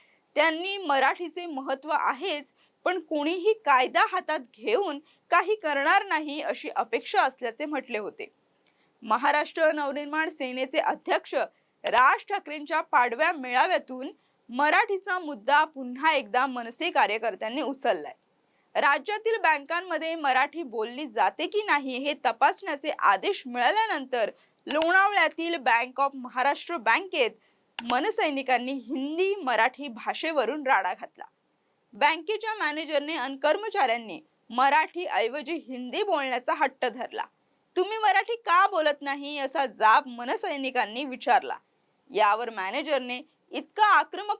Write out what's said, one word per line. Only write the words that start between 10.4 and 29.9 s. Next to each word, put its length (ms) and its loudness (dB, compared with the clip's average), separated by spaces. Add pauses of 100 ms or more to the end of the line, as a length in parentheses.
अध्यक्ष 560 -2 (500)
राज 400 6
ठाकरेंच्या 560 -4
पाडव्या 520 2
मेळाव्यातून 760 -2 (400)
मराठीचा 720 0
मुद्दा 460 0
पुन्हा 480 -2
एकदा 340 0
मनसे 440 -6
कार्यकर्त्यांनी 720 0
उचललाय. 520 -2 (640)
राज्यातील 580 0
बँकांमध्ये 760 -2
मराठी 480 0
बोलली 440 -6
जाते 400 0
की 160 -2
नाही 340 0
हे 180 -2
तपासण्याचे 760 0
आदेश 560 0
मिळाल्यानंतर 840 0 (360)
लोणावळ्यातील 880 4
Bank 500 0
of 100 0
महाराष्ट्र 600 -2
बँकेत 540 0 (540)
मनसैनिकांनी 880 0
हिंदी 600 -4
मराठी 540 0
भाषेवरून 800 -4